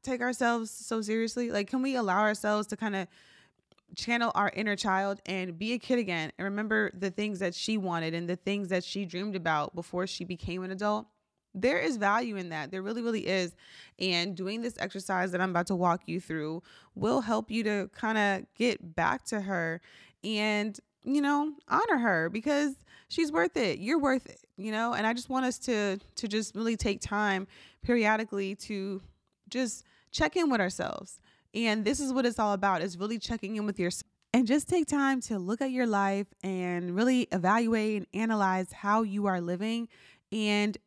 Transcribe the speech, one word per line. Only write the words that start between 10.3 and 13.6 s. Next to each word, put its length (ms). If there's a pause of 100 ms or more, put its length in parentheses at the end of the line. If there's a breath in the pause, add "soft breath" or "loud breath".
an 80
adult? 360 (460)
There 260
is 180
value 400
in 140
that. 200
There 100
really, 220
really 240
is. 280 (440 loud breath)